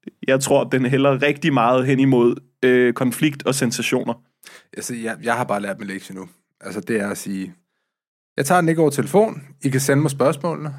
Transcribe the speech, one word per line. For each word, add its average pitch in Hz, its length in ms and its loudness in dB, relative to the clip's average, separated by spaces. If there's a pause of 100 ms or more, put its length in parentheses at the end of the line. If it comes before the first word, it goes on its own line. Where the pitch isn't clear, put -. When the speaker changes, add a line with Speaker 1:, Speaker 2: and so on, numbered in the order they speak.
(280)
Speaker 1:
Jeg 135 120 4
tror, 139 240 2
den 131 220 -2
hælder 135 360 2
rigtig 147 300 0
meget 127 340 2
hen 135 140 2
imod, 123 360 4 (260)
øh, 123 300 4
konflikt 135 540 -2
og 135 80 0
sensationer. 120 600 -2 (580)
Speaker 2:
Altså, - 220 -10
jeg, 113 280 -8
jeg 117 140 -2
har 120 80 -2
bare 104 180 -2
lært 98 160 -6
min 104 100 -12
lektie 95 260 -12
nu. 92 140 -14 (320)
Altså, 98 200 -10
det 113 200 -2
er 101 100 -4
at 95 80 -6
sige, 95 360 -8 (840)
"Jeg 139 100 -2
tager 180 140 4
den 165 80 2
ikke 165 120 0
over 156 100 4
telefon. 139 520 0 (200)
I 139 60 0
kan 131 120 0
sende 139 220 2
mig 147 80 0
spørgsmålene, 151 680 -2